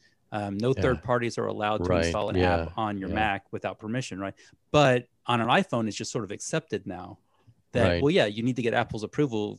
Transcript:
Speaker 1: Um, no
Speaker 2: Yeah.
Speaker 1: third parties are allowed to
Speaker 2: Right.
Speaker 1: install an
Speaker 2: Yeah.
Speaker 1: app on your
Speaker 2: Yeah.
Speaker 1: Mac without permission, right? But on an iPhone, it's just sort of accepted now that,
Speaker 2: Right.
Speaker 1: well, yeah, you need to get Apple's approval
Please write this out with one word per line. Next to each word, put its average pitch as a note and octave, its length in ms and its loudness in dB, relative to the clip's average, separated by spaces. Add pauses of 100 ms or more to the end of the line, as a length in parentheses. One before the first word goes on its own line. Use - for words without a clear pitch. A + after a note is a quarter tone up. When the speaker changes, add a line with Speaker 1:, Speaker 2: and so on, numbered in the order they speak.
(320)
Speaker 1:
Um, G2+ 260 -4
no B2 180 2
Speaker 2:
Yeah. C3+ 60 -4
Speaker 1:
third C3 220 2
parties A#2+ 340 0
are G#2+ 100 -2
allowed G#2 320 -2
to F2+ 100 -2
Speaker 2:
Right. F2 160 4
Speaker 1:
install G#2 240 0
an A2 60 -2
Speaker 2:
Yeah. F2+ 180 4 (100)
Speaker 1:
app E2 140 -8
on G#2 220 -2
your F#2+ 100 -6
Speaker 2:
Yeah. E2+ 60 -2
Speaker 1:
Mac G#2 360 -2
without G2 280 -6
permission, A2 400 -6
right? G2 160 -6 (360)
But C3 360 4 (180)
on A#2+ 160 0
an A2+ 60 0
iPhone, B2+ 400 2
it's G#2 100 -6
just - 140 -8
sort A#2+ 120 -4
of F#2+ 80 -10
accepted - 540 -6
now F#2 320 -10 (540)
that, B2 120 2
Speaker 2:
Right. F2 200 4
Speaker 1:
well, D3 80 4
yeah, D#3+ 160 4
you G#2+ 160 -4
need B2 140 0
to B2+ 40 -2
get A2+ 120 0
Apple's A#2 300 0
approval G#2+ 560 -2